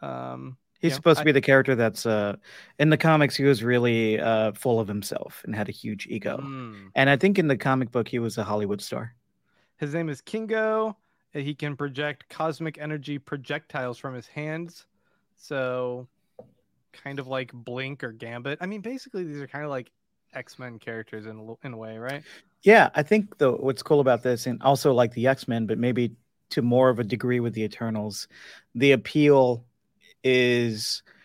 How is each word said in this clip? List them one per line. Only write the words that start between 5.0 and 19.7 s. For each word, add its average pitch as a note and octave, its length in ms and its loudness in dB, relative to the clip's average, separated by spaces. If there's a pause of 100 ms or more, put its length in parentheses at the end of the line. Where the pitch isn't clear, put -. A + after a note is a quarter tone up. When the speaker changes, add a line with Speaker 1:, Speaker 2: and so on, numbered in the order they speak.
Speaker 2:
and A2 100 -6
had G#2+ 140 -4
a - 20 -12
huge G#2+ 360 -10
ego. - 280 -4
Speaker 1:
Mm. B2 580 -12
Speaker 2:
And C3+ 140 6
I C#3 80 6
think G3 220 4
in D#3+ 100 2
the C3+ 80 4
comic C3 340 0
book, A#2 160 0
he B2 120 -4
was A#2 180 -4
a A2 80 -2
Hollywood G#2 380 -2
star. A#2+ 320 -8 (640)
Speaker 1:
His D3 160 -6
name E3 160 -2
is C3+ 100 -8
Kingo. A3 760 -2 (380)
He D3 220 -6
can D3 200 -6
project C#3+ 540 -6
cosmic D#3+ 480 -6
energy D3 420 -8
projectiles C#3+ 800 -8
from C3 180 -10
his A#2+ 120 -14
hands. D#3+ 600 -10 (500)
So B2+ 680 -6 (840)
kind C#3 260 -12
of B2+ 100 -10
like C3 260 -4
Blink B2+ 500 -8
or A#2 80 -8
Gambit. A#2+ 480 -8
I F3+ 60 -6
mean, G3+ 160 -8
basically, A3 420 -8
these D3 160 -8
are C#3 60 -10
kinda D3 220 -10
like C3 220 -8 (440)